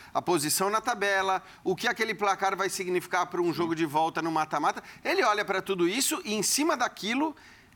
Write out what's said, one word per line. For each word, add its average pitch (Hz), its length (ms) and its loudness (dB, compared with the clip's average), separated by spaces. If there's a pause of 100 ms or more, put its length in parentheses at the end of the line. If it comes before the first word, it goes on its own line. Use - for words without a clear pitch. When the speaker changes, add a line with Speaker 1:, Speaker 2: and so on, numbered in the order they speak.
(140)
Speaker 1:
a 123 80 0
posição 165 480 2
na 220 100 0
tabela, 196 600 0 (220)
o 180 120 0
que 220 120 -2
aquele 226 260 0
placar 190 420 0
vai 185 140 0
significar 180 560 -2
pra 175 160 -2
um 175 60 2
Speaker 2:
Sim. 165 60 2
Speaker 1:
jogo 165 220 -2
de 165 120 0
volta 160 340 0
no 165 100 -2
mata-mata. 160 520 0 (200)
Ele 339 200 2
olha 208 200 2
pra 190 160 -2
tudo 180 300 2
isso 262 340 0
e, 214 120 -2
em 202 80 0
cima 302 340 2
daquilo, 247 580 -2 (400)